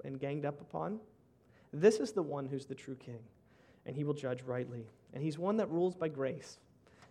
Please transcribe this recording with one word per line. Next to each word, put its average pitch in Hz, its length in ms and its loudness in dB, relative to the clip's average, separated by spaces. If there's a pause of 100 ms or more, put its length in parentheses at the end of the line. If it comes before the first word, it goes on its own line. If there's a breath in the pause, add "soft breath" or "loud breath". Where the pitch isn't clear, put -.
and 135 160 -6
ganged 143 240 0
up 143 160 -2
upon. 170 400 -4 (720 soft breath)
This 202 260 8
is 269 140 -2
the 185 100 2
one 143 240 -2
who's 135 200 -4
the 135 80 -8
true 131 220 -8
king, 120 240 -12 (640 soft breath)
and 131 100 -4
he 147 80 0
will 143 100 4
judge 127 280 -2
rightly. 123 440 -4 (280)
And 139 80 -6
he's 151 160 0
one 196 180 2
that 196 140 2
rules 175 260 4
by 160 120 0
grace. 135 500 -2 (520 loud breath)